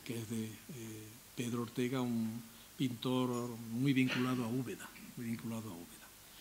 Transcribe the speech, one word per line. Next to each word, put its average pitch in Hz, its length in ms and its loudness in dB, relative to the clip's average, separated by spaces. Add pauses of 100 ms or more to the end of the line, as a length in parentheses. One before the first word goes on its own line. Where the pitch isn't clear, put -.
que 113 160 -2
es 107 100 -4
de, 113 160 0
eh, 110 640 -10 (280)
Pedro 120 260 0
Ortega, 123 400 0
un 117 400 2 (360)
pintor 127 520 2 (420)
muy 131 220 6
vinculado 127 500 6
a 113 40 0
Úbeda, 123 420 -2 (260)
muy 120 120 -4
vinculado 113 420 -2
a 95 40 -8
Úbeda. - 340 -12 (340)